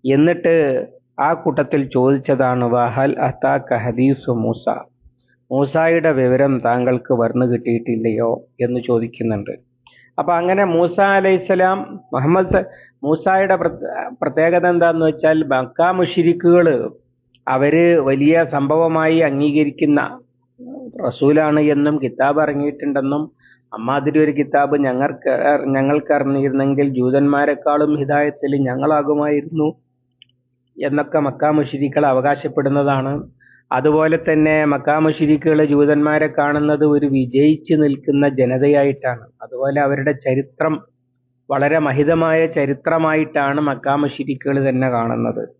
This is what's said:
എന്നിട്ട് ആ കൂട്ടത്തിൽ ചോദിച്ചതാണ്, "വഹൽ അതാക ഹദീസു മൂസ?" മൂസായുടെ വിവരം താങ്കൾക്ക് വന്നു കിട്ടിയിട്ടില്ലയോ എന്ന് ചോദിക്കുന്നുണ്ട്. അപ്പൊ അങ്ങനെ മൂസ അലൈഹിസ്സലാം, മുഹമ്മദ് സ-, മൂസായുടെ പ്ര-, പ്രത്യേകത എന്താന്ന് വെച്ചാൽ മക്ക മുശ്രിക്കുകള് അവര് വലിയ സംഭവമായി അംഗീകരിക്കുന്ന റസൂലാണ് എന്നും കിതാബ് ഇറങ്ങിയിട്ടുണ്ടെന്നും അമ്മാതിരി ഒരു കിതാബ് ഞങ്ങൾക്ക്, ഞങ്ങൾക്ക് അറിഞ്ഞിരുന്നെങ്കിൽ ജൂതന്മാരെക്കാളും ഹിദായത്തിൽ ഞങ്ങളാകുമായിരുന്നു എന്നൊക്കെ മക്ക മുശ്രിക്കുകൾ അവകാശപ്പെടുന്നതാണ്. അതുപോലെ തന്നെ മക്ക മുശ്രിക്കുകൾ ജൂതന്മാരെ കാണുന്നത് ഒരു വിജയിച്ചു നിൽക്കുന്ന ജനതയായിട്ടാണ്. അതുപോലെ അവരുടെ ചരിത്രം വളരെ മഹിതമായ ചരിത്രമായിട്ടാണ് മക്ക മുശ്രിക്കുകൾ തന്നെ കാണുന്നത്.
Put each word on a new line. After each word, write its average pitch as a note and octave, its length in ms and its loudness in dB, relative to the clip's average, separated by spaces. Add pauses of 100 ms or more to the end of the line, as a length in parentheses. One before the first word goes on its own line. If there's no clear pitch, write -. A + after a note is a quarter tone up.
(120)
എന്നിട്ട് D#3+ 720 2 (320)
ആ D3 140 0
കൂട്ടത്തിൽ D3 600 -2
ചോദിച്ചതാണ്, B2+ 720 0
"വഹൽ A#2+ 540 0
അതാക C3+ 560 -2
ഹദീസു B2+ 560 -2
മൂസ?" A2+ 440 -4 (760)
മൂസായുടെ D#3+ 600 0
വിവരം C3 540 2
താങ്കൾക്ക് B2 480 0
വന്നു A#2 320 0
കിട്ടിയിട്ടില്ലയോ A#2 960 -2 (180)
എന്ന് B2 260 -2
ചോദിക്കുന്നുണ്ട്. A2+ 640 -4 (680)
അപ്പൊ E3+ 140 -2
അങ്ങനെ F3+ 300 0
മൂസ F3 360 0
അലൈഹിസ്സലാം, F#3+ 1000 0 (140)
മുഹമ്മദ് F3 400 0
സ-, F#3 120 0 (380)
മൂസായുടെ F#3+ 520 0
പ്ര-, - 680 -6
പ്രത്യേകത E3 460 2
എന്താന്ന് E3+ 380 2
വെച്ചാൽ D#3 380 2
മക്ക C3 380 -2
മുശ്രിക്കുകള് E3+ 1080 2 (580)
അവര് D3+ 500 4
വലിയ C#3+ 540 2
സംഭവമായി D#3+ 680 2
അംഗീകരിക്കുന്ന C#3+ 1000 0 (880)
റസൂലാണ് D3+ 520 2
എന്നും D3 440 0
കിതാബ് C#3+ 380 0
ഇറങ്ങിയിട്ടുണ്ടെന്നും C#3+ 880 -4 (420)
അമ്മാതിരി C3+ 460 -2
ഒരു D3+ 120 2
കിതാബ് C#3+ 460 0
ഞങ്ങൾക്ക്, C3+ 880 0
ഞങ്ങൾക്ക് C#3 480 0
അറിഞ്ഞിരുന്നെങ്കിൽ C#3 760 0
ജൂതന്മാരെക്കാളും C#3+ 1040 0
ഹിദായത്തിൽ C#3+ 600 -2
ഞങ്ങളാകുമായിരുന്നു D3 1160 -2 (1120)
എന്നൊക്കെ D3 340 -2
മക്ക C#3+ 260 -4
മുശ്രിക്കുകൾ D3 600 -2
അവകാശപ്പെടുന്നതാണ്. C#3 1200 -2 (420)
അതുപോലെ D#3 480 2 (120)
തന്നെ D#3 340 2
മക്ക C#3+ 240 -2
മുശ്രിക്കുകൾ D#3 760 2
ജൂതന്മാരെ D3 640 2
കാണുന്നത് D3 580 0
ഒരു D3 200 2
വിജയിച്ചു C#3 680 2
നിൽക്കുന്ന C#3+ 560 2
ജനതയായിട്ടാണ്. C3+ 1000 0 (140)
അതുപോലെ C3+ 400 -4
അവരുടെ C#3 300 -2
ചരിത്രം C#3 720 -4 (680)
വളരെ C#3+ 280 0
മഹിതമായ D#3+ 680 2
ചരിത്രമായിട്ടാണ് D3+ 1160 -2
മക്ക C#3 280 -4
മുശ്രിക്കുകൾ C#3 800 -2
തന്നെ B2+ 200 0
കാണുന്നത്. A#2 600 -4 (100)